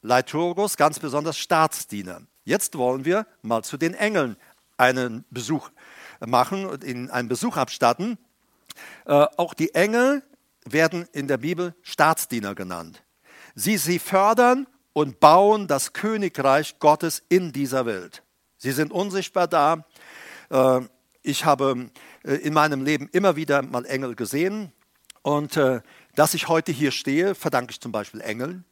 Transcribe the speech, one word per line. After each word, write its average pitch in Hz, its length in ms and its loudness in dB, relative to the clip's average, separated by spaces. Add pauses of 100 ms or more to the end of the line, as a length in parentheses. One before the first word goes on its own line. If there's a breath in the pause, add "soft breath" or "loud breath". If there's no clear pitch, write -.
Liturgos, 165 720 0
ganz 151 240 2
besonders 147 360 -6
Staatsdiener. 101 840 -2 (240)
Jetzt 170 340 -4
wollen 131 260 -2
wir 196 220 0 (160)
mal 113 220 -2
zu - 120 -12
den 165 160 -2
Engeln 190 440 -2 (400 soft breath)
einen 127 540 0
Besuch 123 400 -6 (540 loud breath)
machen 127 400 0
und 135 200 -10
ihnen 123 260 -10
einen 123 160 -4
Besuch 123 300 -2
abstatten. 147 600 0 (880 loud breath)
Äh, 143 220 4 (100)
auch 175 160 -2
die - 220 -4
Engel 240 480 2 (420)
werden 160 460 0
in 139 160 -8
der 135 120 0
Bibel 170 440 -4
Staatsdiener 120 720 0
genannt. 87 480 -12 (540 loud breath)
Sie, 196 220 0
sie 165 200 0
fördern 240 720 2 (240)
und 147 260 -2
bauen 196 480 8
das 143 260 -2
Königreich 156 840 0
Gottes 156 500 2
in 175 220 2
dieser 131 340 -2
Welt. 92 380 -8 (360)
Sie 135 140 -6
sind 151 200 -2
unsichtbar 185 560 -2
da. 160 380 2 (640 loud breath)
Äh, 131 320 4 (400)
ich 143 240 -2
habe, 131 440 0 (320 loud breath)
äh, 139 120 -2
in 151 180 -4
meinem 151 320 2
Leben 143 260 -2
immer 185 240 2
wieder 143 280 0
mal 123 220 -6
Engel 131 300 -6
gesehen. 170 560 -4 (520)
Und, 147 340 -2
äh, 131 240 2 (340 soft breath)
dass 151 200 4
ich 165 120 -4
heute 160 240 0
hier 139 220 0
stehe, 165 420 -2
verdanke 127 380 -4
ich - 80 -16
zum 123 100 -12
Beispiel 107 300 -8
Engeln. 139 520 -8